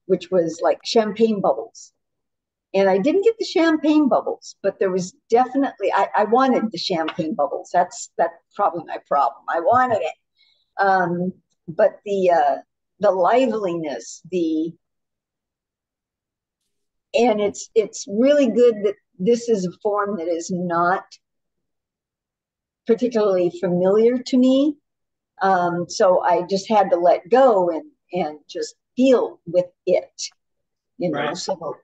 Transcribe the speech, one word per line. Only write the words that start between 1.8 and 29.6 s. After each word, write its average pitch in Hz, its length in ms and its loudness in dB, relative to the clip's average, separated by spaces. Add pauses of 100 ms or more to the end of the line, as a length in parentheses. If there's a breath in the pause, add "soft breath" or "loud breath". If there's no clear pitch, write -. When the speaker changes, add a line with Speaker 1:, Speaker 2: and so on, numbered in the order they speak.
Speaker 1:
And 190 160 2
I 190 80 2
didn't 330 260 0
get 453 140 2
the 359 80 -8
champagne 311 600 2
bubbles, - 540 -4
but 190 160 -4
there 196 120 0
was 180 240 -6 (160)
definitely, 254 640 0
I, 196 240 0
I 220 80 2
wanted 233 480 2
the 175 60 -10
champagne 160 560 -4
bubbles. 151 380 -6
That's, - 460 -2
that's 165 160 -2 (200)
probably 170 320 -4
my - 120 -10 (100)
problem. 139 400 -2
I 160 120 -4
wanted 233 420 0
it. - 800 -12
Um, 185 500 0 (360)
but 190 360 0
the, 190 260 0
uh, 147 260 2 (440)
the 202 120 2
liveliness, 185 1080 -2 (100)
the, 165 420 -4 (2500)
and 214 260 2
it's, - 340 -4
it's - 340 -2
really 262 420 2
good 233 240 4 (100)
that 202 100 -2 (240)
this 233 300 0
is 196 180 0
a 170 60 -8 (100)
form 202 360 -2
that 165 100 -6
is 170 220 -6
not 175 540 -2 (1800)
particularly 208 640 0 (100)
familiar 196 580 2
to 254 180 -4
me. 269 400 2 (680)
Um, 175 460 0
so 185 340 2
I 175 200 0
just 190 260 -4
had 196 220 2
to 180 60 2
let 170 320 2
go 220 420 4
and, 156 140 -6 (280)
and 151 260 -4 (100)
just - 260 -10 (220)
feel 247 500 2
with 180 200 0 (200)